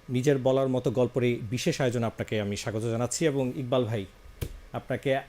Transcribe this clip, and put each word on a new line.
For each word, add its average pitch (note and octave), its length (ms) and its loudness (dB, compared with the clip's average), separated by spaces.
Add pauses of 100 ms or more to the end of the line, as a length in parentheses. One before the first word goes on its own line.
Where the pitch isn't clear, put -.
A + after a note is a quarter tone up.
নিজের C3 280 4
বলার C3 300 2
মতো B2+ 240 0
গল্পের B2 320 2
এই A#2+ 160 2 (100)
বিশেষ C#3 320 0
আয়োজনে A#2+ 240 2
আপনাকে A2 360 -2
আমি G2+ 160 -2
স্বাগত G#2+ 240 -4
জানাচ্ছি A#2 440 0
এবং C#3 300 2
ইকবাল B2+ 300 0
ভাই, G#2+ 200 -2 (680)
আপনাকে C3 560 0